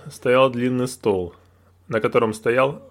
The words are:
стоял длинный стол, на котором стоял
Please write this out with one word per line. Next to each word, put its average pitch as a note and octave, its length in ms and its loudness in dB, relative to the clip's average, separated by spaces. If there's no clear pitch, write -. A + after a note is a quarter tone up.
стоял C3 400 2
длинный B2 380 -2
стол, F#2 480 -4
на A2+ 120 -2
котором A#2 340 0
стоял C3 580 0